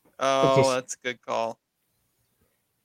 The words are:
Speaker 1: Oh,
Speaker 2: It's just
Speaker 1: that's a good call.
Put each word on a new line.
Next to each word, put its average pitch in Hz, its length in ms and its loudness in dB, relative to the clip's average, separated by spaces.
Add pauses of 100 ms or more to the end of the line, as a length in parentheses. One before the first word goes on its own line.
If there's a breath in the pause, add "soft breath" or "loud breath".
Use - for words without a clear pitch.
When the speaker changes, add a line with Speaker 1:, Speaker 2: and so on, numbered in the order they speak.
(200)
Speaker 1:
Oh, 135 300 2
Speaker 2:
It's 135 80 4
just 135 160 4
Speaker 1:
that's 127 200 -6
a - 80 -18
good 123 200 -8
call. 113 360 -6 (1300)